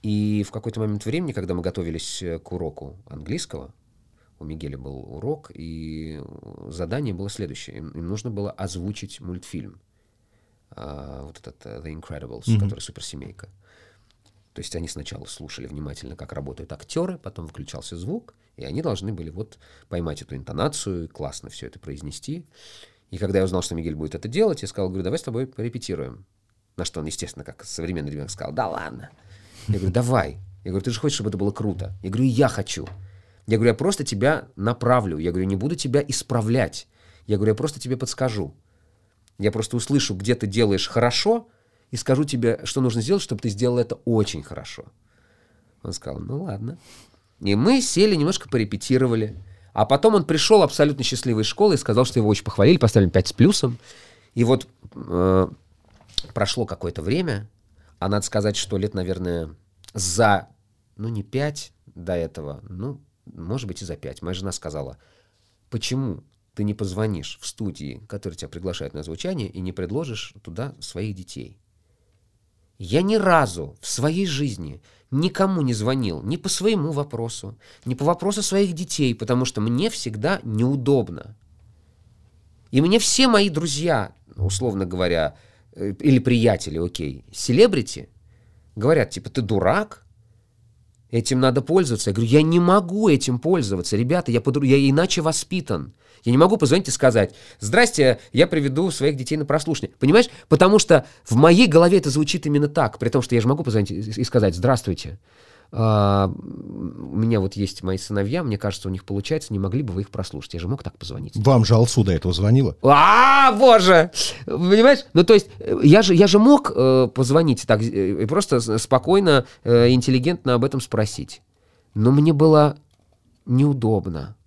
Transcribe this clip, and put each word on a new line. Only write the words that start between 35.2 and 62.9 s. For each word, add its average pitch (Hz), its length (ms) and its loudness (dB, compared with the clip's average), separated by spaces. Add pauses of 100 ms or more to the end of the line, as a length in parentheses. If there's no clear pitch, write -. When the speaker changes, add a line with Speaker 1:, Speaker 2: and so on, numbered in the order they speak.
Speaker 1:
говорю, 92 160 -4
«Не 98 100 -2
буду 95 200 -4
тебя 139 300 -2
исправлять». 117 840 -4 (400)
Я 107 80 0
говорю, 107 160 2
«Я 107 40 0
просто 147 220 -6
тебе 123 180 -6
подскажу». 117 580 -6 (840)
Я 98 140 0
просто 107 260 -6
услышу, 117 380 -2
где 101 220 -2
ты 113 100 -6
делаешь 101 420 0
хорошо, 202 600 0 (420)
и 127 60 -8
скажу 131 260 0
тебе, 120 400 -2
что - 180 -6
нужно 117 220 0
сделать, 190 200 0
чтобы - 180 -8
ты 123 80 -4
сделал 123 300 0
это 120 260 -2
очень 104 400 0
хорошо. - 400 -16 (960)
Он - 100 -10
сказал, 73 280 -12
«Ну 139 240 -10
ладно». 120 340 -10 (640)
И 98 160 0
мы 226 260 4
сели, 202 320 2
немножко 156 340 -2
порепетировали. 110 880 0 (360)
А - 140 0
потом 214 280 4
он 175 100 4
пришёл 175 380 4
абсолютно 147 400 0
счастливый 117 400 -2
из 107 60 0
школы 202 260 2
и - 40 0
сказал, 120 260 2
что 123 160 0
его 107 80 2
очень 104 160 2
похвалили, 123 320 4
поставили 104 340 4
пять 92 160 2
с - 60 -8
плюсом. 127 460 2 (560)
И 117 100 2
вот, - 240 2 (260)
э, 92 540 2 (840)
прошло 101 320 -2
какое-то - 380 -8
время, 110 480 -4 (480)
а 98 100 -4
надо 101 160 -2
сказать, 104 320 -2
что - 220 -4
лет, 104 160 -4
наверное, 87 560 -6 (440)
за, 98 520 2 (500)
ну, 110 120 -8
не 107 160 -6
пять 143 480 -8 (140)
до 87 260 -10
этого, 78 560 -8
ну, 104 320 -12 (260)